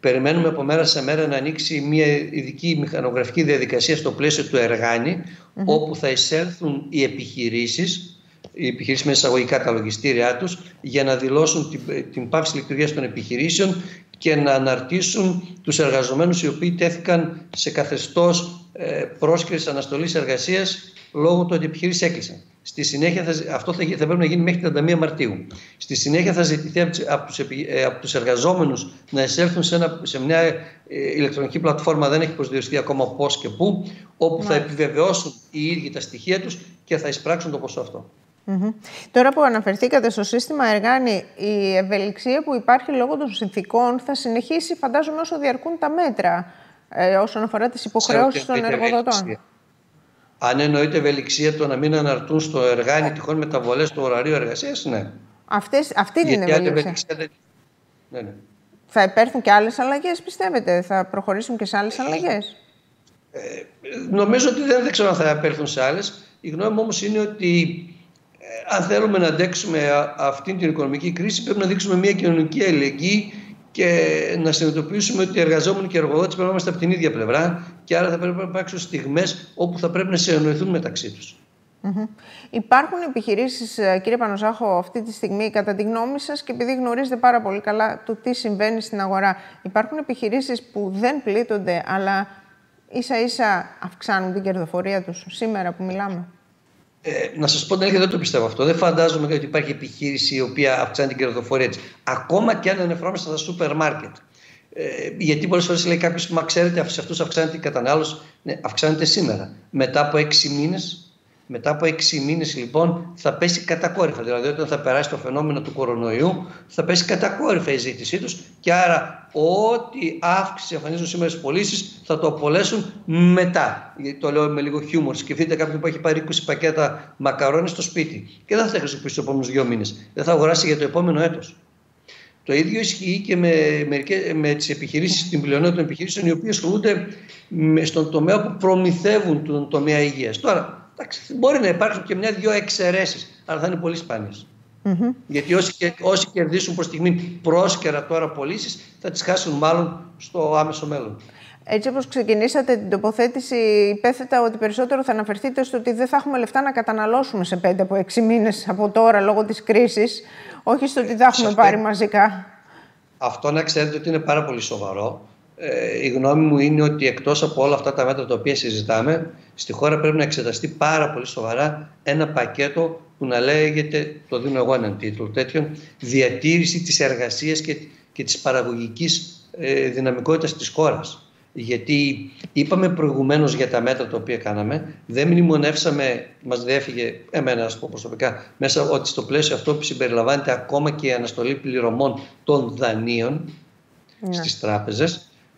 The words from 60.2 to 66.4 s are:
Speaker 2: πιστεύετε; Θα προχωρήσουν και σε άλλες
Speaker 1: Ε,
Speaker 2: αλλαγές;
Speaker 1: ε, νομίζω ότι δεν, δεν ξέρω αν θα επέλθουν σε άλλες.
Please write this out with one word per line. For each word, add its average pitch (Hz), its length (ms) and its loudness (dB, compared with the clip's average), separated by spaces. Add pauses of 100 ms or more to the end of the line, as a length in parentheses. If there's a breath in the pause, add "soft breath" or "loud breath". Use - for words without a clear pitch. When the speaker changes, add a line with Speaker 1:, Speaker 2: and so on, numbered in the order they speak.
Speaker 2:
πιστεύετε; 247 600 0
Θα 190 280 0
προχωρήσουν 208 460 -4
και 220 80 -4
σε 196 120 -4
άλλες 208 220 -2
Speaker 1:
Ε, - 40 -4
Speaker 2:
αλλαγές; 311 540 -2 (760)
Speaker 1:
ε, - 80 -12 (720)
νομίζω 214 380 4
ότι 254 140 0
δεν, 269 200 4
δεν 247 100 0
ξέρω 208 160 2
αν 180 60 2
θα 156 140 2
επέλθουν 151 380 0
σε 131 160 -2
άλλες. 170 420 -4 (160 loud breath)